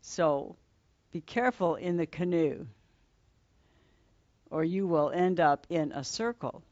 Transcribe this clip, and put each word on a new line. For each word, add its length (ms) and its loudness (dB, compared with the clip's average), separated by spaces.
So 560 0
be 80 -6
careful 540 0
in 240 -2
the 80 0
canoe, 600 0
or 140 -2
you 220 0
will 240 2
end 300 2
up 280 4
in 240 -2
a 100 -6
circle. 680 -6